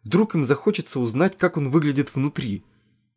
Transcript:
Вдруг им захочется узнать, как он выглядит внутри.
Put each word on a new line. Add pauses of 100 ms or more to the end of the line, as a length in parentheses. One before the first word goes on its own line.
Вдруг
им
захочется
узнать,
как
он
выглядит
внутри. (520)